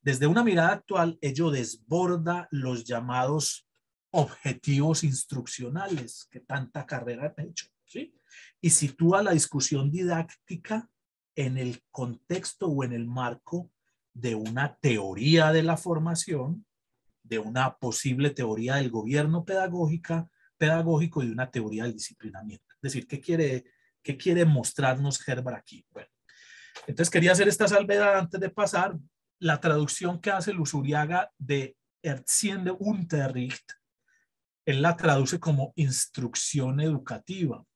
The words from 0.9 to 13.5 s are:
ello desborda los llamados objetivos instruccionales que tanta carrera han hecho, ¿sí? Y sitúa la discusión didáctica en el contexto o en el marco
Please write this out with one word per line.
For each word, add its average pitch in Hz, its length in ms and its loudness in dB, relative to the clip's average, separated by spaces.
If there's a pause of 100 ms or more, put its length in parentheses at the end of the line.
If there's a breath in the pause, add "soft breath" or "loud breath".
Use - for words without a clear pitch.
ello 147 300 0
desborda 170 1000 -2
los 127 320 -4
llamados 127 840 -2 (420)
objetivos 147 920 0
instruccionales 135 1300 -6
que 127 100 -18
tanta 139 460 -8
carrera 123 500 -8
han 151 100 -8
hecho, - 200 -14 (180)
¿sí? 294 300 -14 (460 loud breath)
Y 170 100 4
sitúa 165 520 4
la 202 100 2
discusión 143 580 0
didáctica 175 1000 -4 (460)
en 131 240 -2
el 123 320 -6
contexto 175 760 -6
o 139 160 0
en 123 80 -4
el 117 140 -4
marco 123 640 -6 (420)